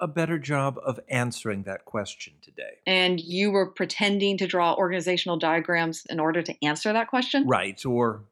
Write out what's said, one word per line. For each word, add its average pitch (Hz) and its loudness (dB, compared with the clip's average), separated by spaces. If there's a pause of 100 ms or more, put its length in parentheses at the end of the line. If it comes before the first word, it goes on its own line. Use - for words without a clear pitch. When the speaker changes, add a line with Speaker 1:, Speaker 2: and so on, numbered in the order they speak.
Speaker 1:
a 175 -2
better 165 0
job 139 0
of 120 -2
answering 117 -2
that 95 -8
question - -8
today. - -14
Speaker 2:
And 180 2
you 180 0
were 196 4
pretending 202 0
to 190 0
draw 175 4
organizational 175 0
diagrams 165 0
in 165 -4
order 160 2
to - -6
answer 151 0
that 220 2
question? 254 0
Speaker 1:
Right, 98 0
or 117 0